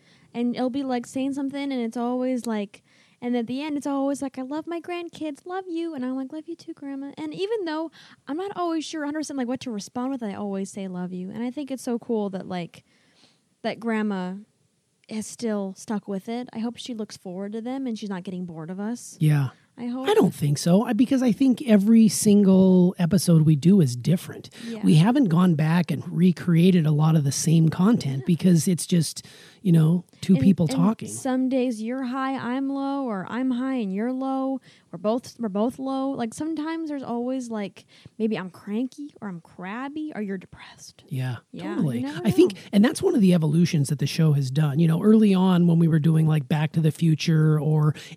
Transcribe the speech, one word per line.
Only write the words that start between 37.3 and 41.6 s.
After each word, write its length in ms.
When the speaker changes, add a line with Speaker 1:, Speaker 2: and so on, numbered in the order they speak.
Speaker 1:
like, 340
maybe 200
I'm 120
cranky 720
or 60
I'm 140
crabby 720
or 60
you're 160
depressed. 720
Speaker 2:
Yeah, 280
Speaker 1:
Yeah, 240